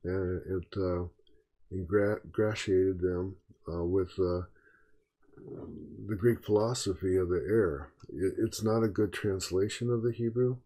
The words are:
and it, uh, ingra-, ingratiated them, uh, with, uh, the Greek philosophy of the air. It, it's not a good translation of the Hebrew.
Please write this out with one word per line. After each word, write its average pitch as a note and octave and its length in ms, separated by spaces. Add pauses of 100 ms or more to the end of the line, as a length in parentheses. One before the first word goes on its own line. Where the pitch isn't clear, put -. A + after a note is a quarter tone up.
and F2+ 440
it, F#2 300
uh, F2+ 280 (680)
ingra-, G2+ 520
ingratiated F#2+ 760
them, F#2 360 (360)
uh, E2+ 120
with, F#2 340
uh, F2+ 240 (1600)
the G#2 100
Greek A2+ 280
philosophy G#2 720
of F2+ 140
the F2+ 180
air. F2+ 440 (180)
It, F#2 280
it's G#2+ 240
not A2 200
a A2 60
good G2+ 220
translation G2 800
of A#2 120
the A#2 100
Hebrew. A#2+ 540